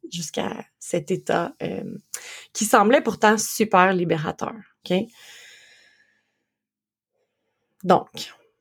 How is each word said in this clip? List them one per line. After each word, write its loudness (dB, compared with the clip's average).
jusqu'à -8
cet -4
état, -2
euh, -6
qui -4
semblait 6
pourtant 2
super 2
libérateur, -2
ok ? 0
Donc, 2